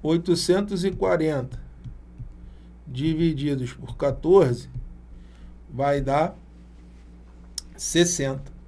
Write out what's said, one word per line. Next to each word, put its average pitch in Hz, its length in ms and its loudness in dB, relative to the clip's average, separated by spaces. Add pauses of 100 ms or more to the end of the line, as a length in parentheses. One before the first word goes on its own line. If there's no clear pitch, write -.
Oitocentos 175 840 2
e 190 60 2
quarenta 156 680 0 (1300)
divididos 143 840 0
por - 240 -12
quatorze 143 720 4 (1000)
vai 139 320 2
dar 143 340 0 (1400)
sessenta. 139 760 0 (160)